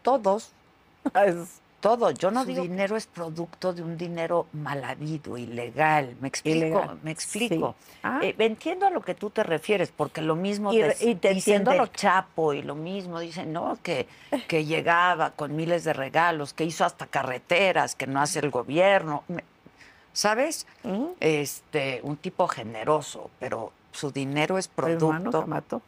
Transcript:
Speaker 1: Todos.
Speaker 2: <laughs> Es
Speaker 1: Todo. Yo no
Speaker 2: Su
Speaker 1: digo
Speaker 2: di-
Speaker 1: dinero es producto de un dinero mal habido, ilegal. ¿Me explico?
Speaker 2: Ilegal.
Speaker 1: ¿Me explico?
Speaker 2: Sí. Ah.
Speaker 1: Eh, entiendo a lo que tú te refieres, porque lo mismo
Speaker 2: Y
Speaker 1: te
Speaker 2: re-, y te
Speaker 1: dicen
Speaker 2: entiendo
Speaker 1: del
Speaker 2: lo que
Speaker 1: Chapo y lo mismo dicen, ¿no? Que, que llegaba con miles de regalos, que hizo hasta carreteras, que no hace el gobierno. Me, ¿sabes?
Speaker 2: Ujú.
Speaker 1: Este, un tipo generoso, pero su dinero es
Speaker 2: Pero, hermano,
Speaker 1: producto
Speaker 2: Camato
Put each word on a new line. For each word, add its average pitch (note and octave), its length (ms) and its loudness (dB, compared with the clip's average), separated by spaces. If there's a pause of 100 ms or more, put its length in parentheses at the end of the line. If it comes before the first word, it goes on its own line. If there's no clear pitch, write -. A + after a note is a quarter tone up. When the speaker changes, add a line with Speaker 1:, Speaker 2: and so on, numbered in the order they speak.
Speaker 1:
Todos. A3+ 500 0 (540)
Speaker 2:
<laughs> - 100 -4
Es F3+ 460 2 (180)
Speaker 1:
Todo. A3 320 4
Yo F3 200 0
no B3 100 0
Speaker 2:
Su B3+ 60 -2
Speaker 1:
digo G#3+ 160 -4
Speaker 2:
di- F3 40 -4
Speaker 1:
dinero G3 300 -2
es G#3+ 80 -6
producto E3+ 640 -6
de E3+ 120 -8
un E3 120 -6
dinero E3+ 580 -2
mal C#3+ 300 -6
habido, C#3+ 540 -8
ilegal. A#2+ 800 0
¿Me C3+ 80 -6
explico? D#3 300 0
Speaker 2:
Ilegal. D#3+ 460 0
Speaker 1:
¿Me D#3 80 -6
explico? E3 680 -2
Speaker 2:
Sí. - 240 -20
Ah. B3 200 -2
Speaker 1:
Eh, - 160 0
entiendo D#4+ 480 2
a - 20 6
lo E4 120 0
que F3+ 120 -6
tú G#3 160 -8
te G#3+ 140 0
refieres, F3 520 0
porque D3+ 280 -4
lo D#3 120 2
mismo G3+ 380 -2
Speaker 2:
Y A3+ 60 6
Speaker 1:
te - 80 4
Speaker 2:
re-, - 120 2
y A#3 160 2
te G3 180 4
Speaker 1:
dicen F#3+ 200 4
Speaker 2:
entiendo G3+ 180 4
Speaker 1:
del C#4 100 6
Speaker 2:
lo A3+ 100 4
que - 60 -14
Speaker 1:
Chapo F3+ 560 2
y C#3+ 100 -4
lo C#3+ 120 -8
mismo F3 440 -8
dicen, E3 340 -8
¿no? F#3+ 300 -4
Que, C#3+ 240 -2 (400)
que D#3 180 2
llegaba D#3+ 680 2
con D3 240 -6
miles E3 280 0
de D#3 100 0
regalos, D3 600 0
que D#3+ 120 -4
hizo E3+ 200 0
hasta - 200 -4
carreteras, C#3+ 920 0
que C3 120 -6
no C3+ 120 -2
hace D3 200 0
el D3 100 0
gobierno. D#3+ 800 2
Me, F3 160 -8 (680)
¿sabes? B3 540 0 (180)
Speaker 2:
Ujú. B3+ 360 -4
Speaker 1:
Este, C#3+ 840 -2
un C#3+ 140 -6
tipo F3+ 300 0
generoso, A#2 840 -4 (100)
pero A2+ 320 -6 (200)
su - 200 -6
dinero D3 460 0
es F#3 120 -4
Speaker 2:
Pero, D#3+ 180 -2
hermano, E3 420 2
Speaker 1:
producto D#3+ 120 2
Speaker 2:
Camato D3+ 460 -6